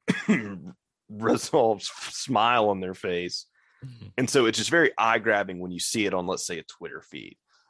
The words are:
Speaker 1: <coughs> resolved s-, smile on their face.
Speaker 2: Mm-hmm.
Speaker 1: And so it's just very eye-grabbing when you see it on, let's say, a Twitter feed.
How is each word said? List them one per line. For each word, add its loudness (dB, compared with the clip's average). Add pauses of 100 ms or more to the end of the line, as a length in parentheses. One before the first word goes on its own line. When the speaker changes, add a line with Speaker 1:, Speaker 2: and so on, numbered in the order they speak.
(280)
Speaker 1:
<coughs> -4
resolved 2
s-, -12
smile 2
on 0
their -6
face. -4 (400)
Speaker 2:
Mm-hmm. -18 (100)
Speaker 1:
And 0
so 6
it's 2
just -2
very 6
eye-grabbing 2
when -6
you -8
see 0
it 0
on, 0
let's -2
say, -6
a -12
Twitter -14
feed. -18 (320)